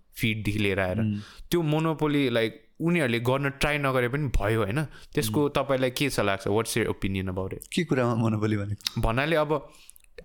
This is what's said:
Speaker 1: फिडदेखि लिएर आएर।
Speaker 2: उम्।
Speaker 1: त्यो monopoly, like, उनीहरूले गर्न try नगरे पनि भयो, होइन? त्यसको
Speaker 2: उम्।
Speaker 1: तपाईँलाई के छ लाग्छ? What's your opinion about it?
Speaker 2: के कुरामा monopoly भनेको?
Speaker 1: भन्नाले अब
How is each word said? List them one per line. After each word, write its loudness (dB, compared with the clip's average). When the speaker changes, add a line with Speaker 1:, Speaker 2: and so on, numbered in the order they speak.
Speaker 1:
फिडदेखि -2
लिएर 2
आएर। 0
Speaker 2:
उम्। 0
Speaker 1:
त्यो 2
monopoly, 2
like, 0
उनीहरूले 2
गर्न 2
try 0
नगरे 2
पनि -2
भयो, 2
होइन? -2
त्यसको -2
Speaker 2:
उम्। 2
Speaker 1:
तपाईँलाई 0
के 0
छ -2
लाग्छ? 0
What's 0
your 2
opinion -4
about -6
it? -14
Speaker 2:
के 0
कुरामा 0
monopoly 0
भनेको? -6
Speaker 1:
भन्नाले 0
अब -2